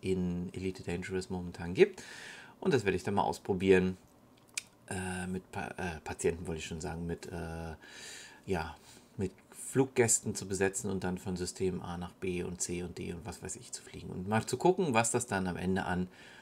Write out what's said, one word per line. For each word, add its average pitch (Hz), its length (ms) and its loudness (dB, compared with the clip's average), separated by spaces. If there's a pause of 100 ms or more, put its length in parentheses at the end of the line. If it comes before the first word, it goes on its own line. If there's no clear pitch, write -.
in 90 520 0
Elite 92 300 -4
Dangerous 90 480 -4
momentan 87 420 -6
gibt. 180 300 6 (560)
Und - 140 2
das 113 120 4
werde 92 100 4
ich 90 80 -2
dann 101 120 0
mal 98 80 6
ausprobieren, 92 720 6 (920)
äh, 92 380 -4
mit 92 240 -6
Pa-, - 240 -6
äh, 80 260 -6
Patienten 82 460 -2
wollte 80 120 -4
ich 78 60 -8
schon 82 140 -6
sagen, 82 260 -6
mit, 85 240 -4
äh, 82 460 -6 (720)
ja, 80 320 -2 (400)
mit 98 160 -2 (180)
Fluggästen 123 840 2
zu 95 140 -8
besetzen 98 420 2
und 95 140 -2
dann 92 140 0
von 92 180 -4
System 90 460 -2
A 87 160 -6
nach 87 160 -8
B 90 300 -2
und 90 180 -6
C 87 220 -2
und 85 140 -8
D 90 140 -6
und 85 140 -10
was - 180 -10
weiß 92 140 -8
ich - 160 -16
zu - 80 -10
fliegen. - 280 -12
Und 92 200 -6
mal 110 160 4
zu - 100 -2
gucken, 175 380 6
was 113 180 4
das 117 160 2
dann 95 200 2
am 90 100 -2
Ende 92 260 2
an 90 240 0 (340)